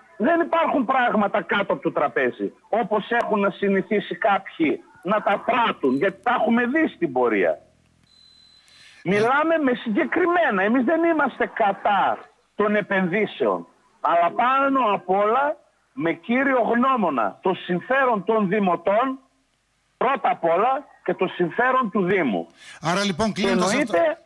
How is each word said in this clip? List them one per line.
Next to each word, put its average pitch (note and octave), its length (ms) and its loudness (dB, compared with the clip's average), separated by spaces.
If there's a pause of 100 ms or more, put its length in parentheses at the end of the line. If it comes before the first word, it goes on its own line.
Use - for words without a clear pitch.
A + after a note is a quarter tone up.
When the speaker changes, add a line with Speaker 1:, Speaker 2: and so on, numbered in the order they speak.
(160)
Speaker 1:
δεν E4 240 2
υπάρχουν D#4+ 440 0
πράγματα G#3+ 580 0
κάτω G3+ 300 -2
από F3 100 -4
το E3 100 -2
τραπέζι, B2+ 600 -2 (160)
όπως G#3+ 360 -2 (180)
έχουν G3 300 0
συνηθίσει G3 640 -2
κάποιοι F#3+ 640 -2 (220)
να G#3 200 -2
τα G#3 240 -2
πράττουν, A3+ 500 0
γιατί F#3 260 -2
τα B3 180 0
έχουμε A#3+ 260 2
δει D#4 280 0
στην D#3+ 180 -4
πορεία. G#2+ 460 0 (1400)
Speaker 2:
Ναι. F3 120 0
Speaker 1:
Μιλάμε C#4 440 2
με C4+ 160 0
συγκεκριμένα, D4 880 0
εμείς A#3 220 2
δεν D#4+ 200 2
είμαστε D4 500 0
κατά G3 640 0 (360)
των G#3 220 0
επενδύσεων, F#3 880 0 (340)
αλλά E3+ 300 2
πάνω C4+ 500 2 (140)
απ' F3+ 160 -4
όλα A3+ 460 2 (360)
με E3 200 -2
κύριο B3+ 480 0
γνώμονα G#3+ 840 0
το F#3 120 0
συμφέρον G#3+ 720 -2
των A3 240 0
δημοτών, G3+ 680 0 (800)
πρώτα - 340 0
απ' F3 140 -2
όλα, A3 400 2 (200)
και F#3 100 -2
το F#3 120 -2
συμφέρον A#3+ 640 0
του G#3 120 0
Δήμου. D#3+ 440 0 (340)
Speaker 2:
Άρα, F3+ 240 -2
λοιπόν, G3+ 280 -2
Speaker 1:
Και F3+ 100 -6
Speaker 2:
κλείνοντας F#3 320 0
αυτό, C4 40 0 (180)
Speaker 1:
εννοείται E4 300 0